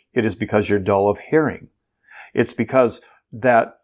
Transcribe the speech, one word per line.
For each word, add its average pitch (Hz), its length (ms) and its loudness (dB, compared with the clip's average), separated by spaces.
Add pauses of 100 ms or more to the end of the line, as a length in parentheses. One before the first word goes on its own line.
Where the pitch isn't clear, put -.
(140)
it 117 120 0
is 104 80 -2
because 104 340 -2
you're 101 120 0
dull 98 280 0
of 101 120 0
hearing. 151 500 -2 (640)
It's 117 200 -2
because 120 480 0 (300)
that 120 520 0